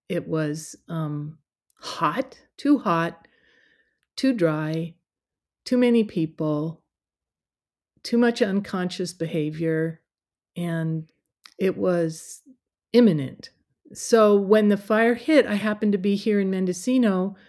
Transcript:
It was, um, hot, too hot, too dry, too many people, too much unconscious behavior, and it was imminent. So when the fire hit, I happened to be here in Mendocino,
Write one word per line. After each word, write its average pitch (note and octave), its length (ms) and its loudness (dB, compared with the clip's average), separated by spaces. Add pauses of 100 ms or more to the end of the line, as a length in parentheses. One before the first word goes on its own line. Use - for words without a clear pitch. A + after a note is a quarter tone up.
It E3+ 180 -4
was, D#3 480 -6 (140)
um, D3+ 480 -6 (400)
hot, E3+ 640 -4 (180)
too C#4 220 2
hot, E3+ 480 -2 (880)
too C4+ 180 0
dry, D#3+ 640 -2 (680)
too B3+ 120 0
many A#3+ 260 4
people, D#3+ 800 -4 (1200)
too - 160 -2
much A#3+ 240 2
unconscious F#3+ 720 -4
behavior, D#3+ 880 -4 (540)
and D#3+ 520 -6 (520)
it F#3+ 180 -2
was F3 640 -2 (500)
imminent. F3+ 600 2 (420)
So G#3+ 420 4
when G#3 340 4
the G3+ 80 4
fire A3+ 360 2
hit, C#4+ 320 4
I G#3 100 -4
happened G#3+ 360 -2
to G3+ 80 0
be G3+ 160 0
here G3+ 240 0
in F#3+ 100 0
Mendocino, F#3+ 840 0 (140)